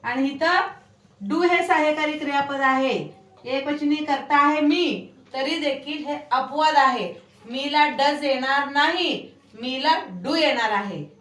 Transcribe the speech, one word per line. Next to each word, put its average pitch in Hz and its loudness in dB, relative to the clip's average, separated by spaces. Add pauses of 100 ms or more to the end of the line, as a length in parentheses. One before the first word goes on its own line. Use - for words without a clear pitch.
आणि 262 0
इथं 359 2 (540)
do 302 0
हे 349 4
सहाय्यकारी 302 2
क्रियापद 277 -2
आहे, 262 2 (520)
एकवचनी 294 -2
कर्ता 294 0 (100)
आहे 302 2
मी, 311 0 (220)
तरी 294 -4
देखील 294 -4
हे 294 -4 (140)
अपवाद 302 2
आहे. 247 2 (360)
मीला 285 2 (120)
does 294 0
येणार 269 0
नाही, 330 2 (500)
मीला 262 0 (320)
do 302 -2
येणार 254 2
आहे. 196 -4 (180)